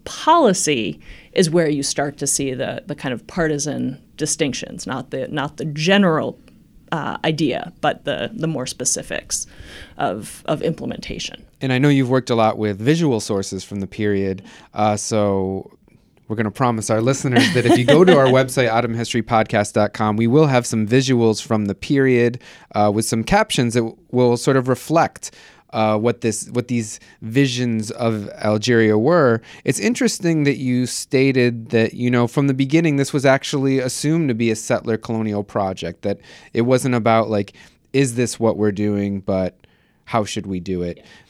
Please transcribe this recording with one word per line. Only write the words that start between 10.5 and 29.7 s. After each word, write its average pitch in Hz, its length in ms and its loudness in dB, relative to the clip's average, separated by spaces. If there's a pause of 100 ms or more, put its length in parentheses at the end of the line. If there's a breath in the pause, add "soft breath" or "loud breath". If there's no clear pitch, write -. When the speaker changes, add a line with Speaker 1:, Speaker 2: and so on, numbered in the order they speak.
Speaker 1:
implementation. - 840 -8 (160)
Speaker 2:
And 135 100 -2
I 127 60 2
know 139 100 4
you've 135 220 2
worked 127 200 0
a 123 60 2
lot 110 220 2
with 104 220 -2
visual 139 420 2
sources 98 420 -4
from 101 160 -10
the 95 80 -6
period, 98 560 -2 (300 loud breath)
uh, 104 240 0
so 98 720 -2 (560)
we're 110 80 -6
gonna 107 160 -2
promise 113 380 0
our 110 100 2
listeners 147 540 0
that 123 120 2
if 120 120 4
you 123 80 2
go 147 180 6
to 180 140 8
our 135 80 6
Speaker 1:
<laughs> 131 140 4
Speaker 2:
website, 127 300 0
autumn 117 240 0
history 117 300 -2
podcast 110 480 0
dot 104 220 0
com, 107 240 0
we 117 100 2
will 147 200 4
have 127 180 2
some 110 200 -2
visuals 120 560 2
from 107 260 0
the 98 80 -2
period, 127 640 2 (340 loud breath)
uh, 104 180 4
with 107 120 0
some 113 180 -2
captions 147 520 0
that 123 60 4
w-, 113 160 -6 (140)
will 123 240 4
sort 135 220 0
of 127 100 0
reflect, - 640 -2 (420 soft breath)
uh, 107 240 2
what 113 220 0
this, - 300 -4
what 120 180 -4
these 117 320 -4 (220 soft breath)
visions 120 720 0
of 110 400 -2
Algeria 107 640 2
were. 127 440 4 (220 loud breath)
It's - 160 -2